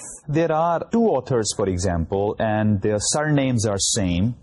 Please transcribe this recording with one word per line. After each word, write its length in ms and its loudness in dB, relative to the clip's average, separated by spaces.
there 240 0
are 380 0
two 140 2
authors, 520 0
for 120 0
example, 720 0
and 420 0
their 180 0
surnames 680 0
are 100 0
same, 640 0